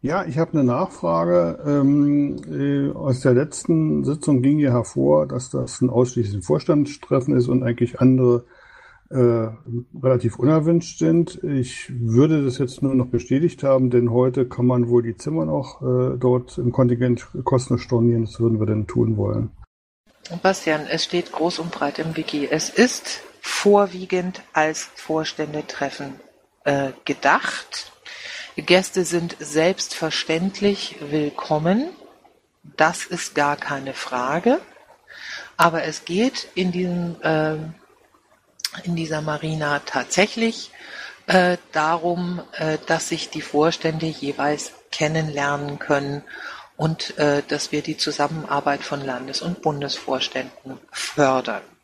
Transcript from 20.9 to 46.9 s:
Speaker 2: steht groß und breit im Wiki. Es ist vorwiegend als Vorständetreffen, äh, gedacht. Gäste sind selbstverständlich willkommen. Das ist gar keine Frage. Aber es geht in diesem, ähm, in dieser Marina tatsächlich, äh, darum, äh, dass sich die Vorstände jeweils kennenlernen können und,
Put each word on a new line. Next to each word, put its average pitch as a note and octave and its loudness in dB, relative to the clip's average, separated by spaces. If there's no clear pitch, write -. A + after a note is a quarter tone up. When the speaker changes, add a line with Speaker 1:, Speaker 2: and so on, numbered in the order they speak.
Speaker 2:
steht - -4
groß E3 -2
und E3 -6
breit C#3+ -4
im D#3+ -4
Wiki. D3 -4
Es D#3 -2
ist - 0
vorwiegend F#3 2
als D#3 0
Vorständetreffen, D3+ -6
äh, C#3 0
gedacht. - -2
Gäste F3+ 2
sind E3+ -2
selbstverständlich E3 -2
willkommen. D#3 0
Das D#3+ 2
ist - -8
gar D3 2
keine C3+ -8
Frage. D#3+ 0
Aber E3 2
es D#3 -8
geht A3 0
in F3+ 0
diesem, F3 -2
ähm, D#3 0
in E3+ -4
dieser D#3 -4
Marina D3+ -4
tatsächlich, G#3+ -2
äh, F3+ 4
darum, F3 0
äh, D#3 -2
dass D#3+ 0
sich - -6
die D3+ -8
Vorstände D#3+ 0
jeweils D3 -4
kennenlernen C#3+ -2
können C#3+ -2
und, - -4